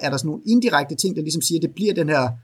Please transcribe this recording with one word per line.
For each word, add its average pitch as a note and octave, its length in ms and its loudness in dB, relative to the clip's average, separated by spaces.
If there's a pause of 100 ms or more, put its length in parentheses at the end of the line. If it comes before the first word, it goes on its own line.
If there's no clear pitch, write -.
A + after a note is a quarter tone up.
er C#3+ 100 -2
der C3+ 60 -2
sådan C3 120 -4
nogle D3+ 180 -6
indirekte G#3+ 480 2
ting, F#3 220 -2
der D#3+ 60 -2
ligesom D#3 200 -4
siger, E3 160 0
at D3 40 -8
det C#3 120 -2
bliver G3+ 200 0
den D#3+ 140 0
her C#3 200 2 (160)